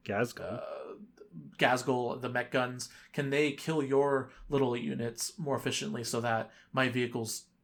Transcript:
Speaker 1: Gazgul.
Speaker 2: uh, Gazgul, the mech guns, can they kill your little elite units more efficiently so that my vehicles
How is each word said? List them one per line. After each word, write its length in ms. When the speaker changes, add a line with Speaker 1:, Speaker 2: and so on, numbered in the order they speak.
Speaker 1:
Gazgul. 380
Speaker 2:
uh, 220
Gazgul, 640
the 80
mech 200
guns, 380
can 160
they 240
kill 300
your 480
little 240
elite 160
units 500
more 180
efficiently 460
so 200
that 280
my 160
vehicles 560